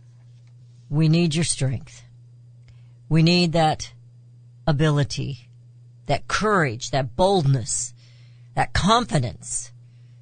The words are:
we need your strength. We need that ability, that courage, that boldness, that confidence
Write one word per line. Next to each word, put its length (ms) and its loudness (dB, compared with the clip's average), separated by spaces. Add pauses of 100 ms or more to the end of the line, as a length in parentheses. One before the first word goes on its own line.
(880)
we 200 2
need 280 2
your 80 0
strength. 580 -6 (1080)
We 140 4
need 300 4
that 400 0 (720)
ability, 840 -2 (580)
that 200 -4
courage, 640 0
that 240 -2
boldness, 800 0 (640)
that 160 -2
confidence 1000 -2 (520)